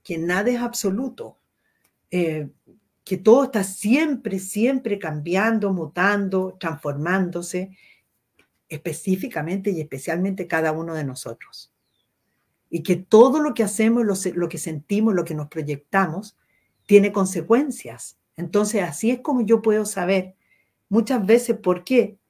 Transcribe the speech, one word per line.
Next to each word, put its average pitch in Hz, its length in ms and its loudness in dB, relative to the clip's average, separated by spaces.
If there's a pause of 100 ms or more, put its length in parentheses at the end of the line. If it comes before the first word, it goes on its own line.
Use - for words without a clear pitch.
Que 165 160 -8
nada 180 320 0
es 240 100 0
absoluto. 226 760 -6 (720)
Eh, 160 380 -2 (560)
que 190 120 -4
todo 220 280 6
está 240 200 -2
siempre, 220 760 0
siempre 214 580 -2
cambiando, 190 720 -2
mutando, 185 840 -2
transformándose, 175 1200 -4 (920)
específicamente 185 1000 -4
y 165 100 -4
especialmente 175 680 -6
cada 160 240 0
uno 165 220 -6
de 156 100 -4
nosotros. - 680 -12 (960)
Y 156 140 -4
que 180 140 0
todo 240 440 6
lo 294 140 0
que 226 80 -2
hacemos, 220 420 2
lo 196 120 0
se-, 190 180 -4
lo 175 140 -2
que 160 100 -10
sentimos, 202 560 0
lo 175 100 0
que 170 120 -6
nos 147 120 -6
proyectamos, 160 880 -4 (500)
tiene 202 260 8
consecuencias. 190 1080 -2 (180)
Entonces, 208 460 -2
así 175 300 -2
es 254 80 -2
como 254 220 0
yo 220 200 2
puedo 214 240 2
saber 190 480 -2 (540)
muchas 220 360 0
veces 226 340 4
por 180 260 -2
qué, 247 340 2 (120)